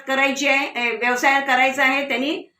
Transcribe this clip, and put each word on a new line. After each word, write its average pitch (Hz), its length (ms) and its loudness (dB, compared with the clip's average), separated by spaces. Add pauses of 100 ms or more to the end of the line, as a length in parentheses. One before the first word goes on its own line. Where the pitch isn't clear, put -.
करायची 269 400 0
आहे, 269 400 0
ए, 226 100 -2
व्यवसाय 247 440 2
करायचा 269 420 2
आहे, 269 240 0
त्यांनी 277 360 -4 (160)